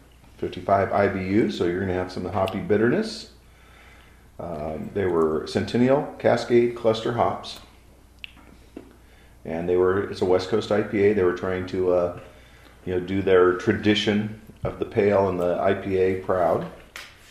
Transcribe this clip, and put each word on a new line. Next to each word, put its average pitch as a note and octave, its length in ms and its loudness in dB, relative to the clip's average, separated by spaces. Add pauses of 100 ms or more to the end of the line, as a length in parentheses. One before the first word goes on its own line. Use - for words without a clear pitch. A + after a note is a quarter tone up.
(380)
Fifty-five F#2+ 540 0
I G2+ 160 2
B F#2+ 120 -4
U, G2 300 0
so G2 160 -2
you're F2 140 -2
gonna G2 140 -2
have F#2 160 -4
some F#2+ 140 -8
hoppy F#2+ 360 -2
bitterness. A2+ 680 0 (1080)
Um, D#2+ 560 -8
they G2+ 100 0
were D#2+ 420 2
Centennial, B2 720 2
Cascade, A#2+ 560 2
Cluster A2+ 380 0
hops. - 480 -2 (1800)
And E2 240 -6
they F2+ 80 2
were, F#2 340 2
it's - 120 -6
a - 20 0
West F2+ 240 2
Coast G#2+ 240 -2
I G#2 100 0
P G#2 220 0
A. G#2 80 6
They G2+ 120 2
were F2 120 2
trying F#2 300 -6
to, F#2 260 0
uh, F2 260 0 (680)
you F#2 80 -4
know, F2+ 60 0
do F#2+ 200 -2
their F2+ 340 6
tradition G#2 880 0 (240)
of F2+ 140 -6
the F#2+ 80 -2
pale G2 420 2
and F2+ 100 -2
the F2 220 0
I G2 140 2
P G2 240 -4
A F#2 240 2
proud. F#2 420 0 (680)